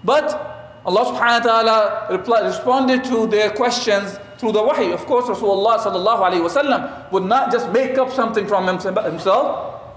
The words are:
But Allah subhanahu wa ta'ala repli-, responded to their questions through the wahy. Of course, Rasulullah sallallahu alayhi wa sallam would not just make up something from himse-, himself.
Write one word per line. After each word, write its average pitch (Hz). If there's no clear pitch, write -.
But 285
Allah 202
subhanahu 240
wa 226
ta'ala 220
repli-, 208
responded 254
to 226
their 208
questions 214
through 220
the 214
wahy. 220
Of -
course, 247
Rasulullah 208
sallallahu 202
alayhi 180
wa 170
sallam 277
would 190
not 247
just 226
make 262
up 254
something 220
from 190
himse-, 185
himself. 190